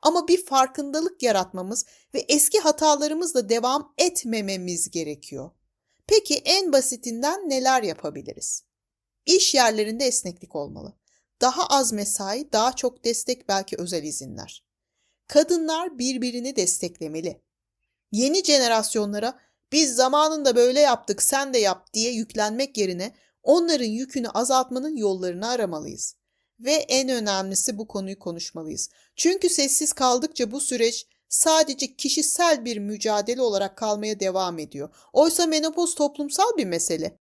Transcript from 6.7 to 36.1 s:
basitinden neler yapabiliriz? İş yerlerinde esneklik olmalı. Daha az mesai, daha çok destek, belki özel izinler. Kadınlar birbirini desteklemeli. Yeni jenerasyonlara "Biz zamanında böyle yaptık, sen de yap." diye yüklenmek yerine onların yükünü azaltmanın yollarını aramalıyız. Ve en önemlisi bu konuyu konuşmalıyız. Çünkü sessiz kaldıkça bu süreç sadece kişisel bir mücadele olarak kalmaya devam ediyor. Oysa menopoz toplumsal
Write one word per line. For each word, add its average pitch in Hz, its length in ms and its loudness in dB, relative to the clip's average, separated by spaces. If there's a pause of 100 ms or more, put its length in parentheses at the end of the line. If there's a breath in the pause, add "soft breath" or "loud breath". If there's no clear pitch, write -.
basitinden 269 760 -2
neler 262 340 2
yapabiliriz? - 840 -8 (600)
İş 359 280 4
yerlerinde 226 500 2
esneklik 180 520 -4
olmalı. 143 380 -10 (460)
Daha 254 260 2
az 269 260 2
mesai, 208 600 -4
daha 226 200 2
çok 254 320 -6
destek, 240 440 -4
belki 196 300 -2
özel 175 240 -6
izinler. - 640 -12 (600)
Kadınlar 320 720 2
birbirini 247 580 -4
desteklemeli. 170 840 -4 (680)
Yeni 277 320 2
jenerasyonlara 226 960 2 (340 soft breath)
"Biz 277 220 4
zamanında 277 640 2
böyle 254 240 4
yaptık, 254 420 2
sen 277 320 0
de 247 40 4
yap." 190 360 -2
diye 220 180 -2
yüklenmek 220 680 -4
yerine 190 360 -4 (280 soft breath)
onların 320 420 4
yükünü 233 440 -4
azaltmanın 254 680 -2
yollarını 190 520 -4
aramalıyız. - 680 -6 (440)
Ve 254 120 0
en 269 360 0
önemlisi 202 680 -2
bu 214 100 -12
konuyu 196 300 -8
konuşmalıyız. 165 720 -10 (260 soft breath)
Çünkü 370 320 2
sessiz 294 440 0
kaldıkça 254 580 0
bu 269 100 -8
süreç 233 460 -2 (220)
sadece 311 680 2
kişisel 302 680 0
bir 233 140 -6
mücadele 208 640 -2
olarak 196 340 0
kalmaya 214 440 -4
devam 185 380 -2
ediyor. 151 360 -12 (180 soft breath)
Oysa 330 340 4
menopoz 320 480 0
toplumsal 294 600 0